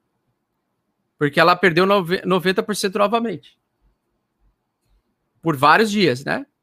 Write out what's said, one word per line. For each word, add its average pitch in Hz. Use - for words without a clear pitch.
Porque 147
ela 170
perdeu 180
nove-, 196
noventa 185
por 208
cento 202
novamente. 208
Por 160
vários 160
dias, 156
né? 277